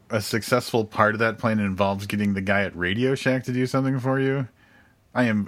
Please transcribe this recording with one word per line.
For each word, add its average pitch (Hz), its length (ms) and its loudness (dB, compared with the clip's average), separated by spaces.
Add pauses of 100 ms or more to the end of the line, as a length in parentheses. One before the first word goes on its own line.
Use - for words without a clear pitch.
(120)
a 110 80 2
successful 117 640 0
part 107 300 2
of 107 60 -4
that 113 180 0
plan 110 220 0
involves 98 440 0
getting 104 300 0
the 98 60 -2
guy 98 220 2
at 90 140 -6
Radio 107 380 0
Shack 127 300 0
to 127 80 -6
do 127 120 -2
something 135 360 0
for 135 200 -2
you, 135 280 -2 (640)
I 123 100 2
am 107 240 0